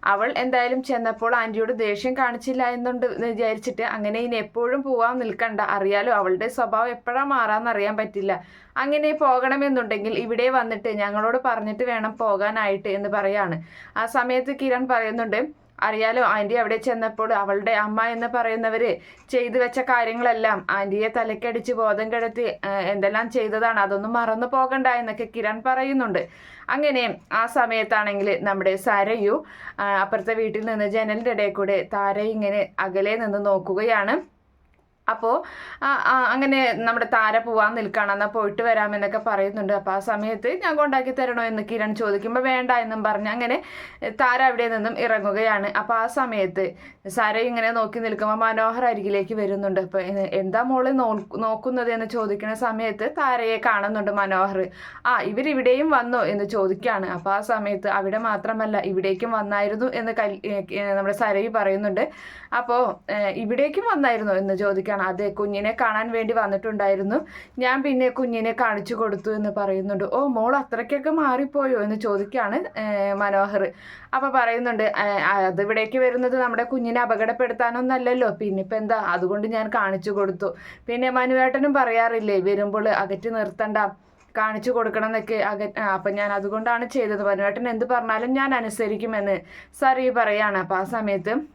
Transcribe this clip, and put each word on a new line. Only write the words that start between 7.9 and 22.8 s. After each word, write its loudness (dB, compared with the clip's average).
പറ്റില്ല. -2
അങ്ങനെ 2
പോകണമെന്നുണ്ടെങ്കിൽ 2
ഇവിടെ 0
വന്നിട്ട് 0
ഞങ്ങളോട് 0
പറഞ്ഞിട്ട് 0
വേണം -2
പോകാനായിട്ട് 0
എന്ന് -2
പറയാണ്. 0
ആ 0
സമയത്ത് 0
കിരൺ 0
പറയുന്നുണ്ട്, 0
അറിയാലോ, 2
ആന്റി 2
അവിടെ 2
ചെന്നപ്പോൾ -2
അവളുടെ 0
അമ്മ 0
എന്ന് -4
പറയുന്നവര് 0
ചെയ്തു 0
വെച്ച 0
കാര്യങ്ങളെല്ലാം 2
ആന്റിയെ 0
തലക്കടിച്ച് -2
ബോധം 0
കെടുത്തി, -2
ഏഹ്, -2